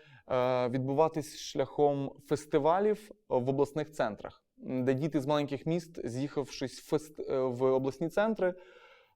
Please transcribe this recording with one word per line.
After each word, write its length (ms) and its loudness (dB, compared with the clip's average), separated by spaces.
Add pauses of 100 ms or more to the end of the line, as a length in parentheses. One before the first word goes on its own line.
(320)
е, 380 2
відбуватись 680 0
шляхом 760 0 (160)
фестивалів 840 2 (180)
в 200 2
обласних 420 0
центрах, 520 -4 (140)
де 360 0
діти 280 0
з 40 -8
маленьких 400 0
міст, 420 -4
з'їхавшись 760 -6
в 140 -2
фест-, 360 -6
е, 80 2
в 240 0
обласні 460 2
центри, 440 0 (640)